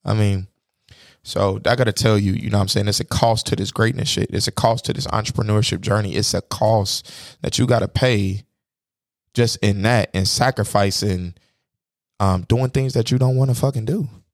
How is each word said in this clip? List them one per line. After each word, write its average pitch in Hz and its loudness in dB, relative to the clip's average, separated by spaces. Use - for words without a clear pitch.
I 104 0
mean, 101 0
so 98 0
I 120 4
gotta 120 2
tell 110 2
you, 101 2
you - -4
know 101 2
what 101 2
I'm 95 -2
saying? 101 0
It's 101 -2
a - -6
cost - 0
to - -2
this 101 -6
greatness 113 0
shit. - -2
It's - -2
a - -6
cost 113 0
to - -4
this - -6
entrepreneurship 107 -2
journey. 101 0
It's 113 -2
a 95 -2
cost - 0
that - -4
you 123 2
gotta 110 0
pay 104 0
just 120 2
in 101 0
that 113 2
and 95 0
sacrificing, 101 0
um, 92 2
doing 127 0
things 131 -2
that 117 0
you 123 2
don't 131 2
wanna 131 4
fucking 131 -2
do. 147 -2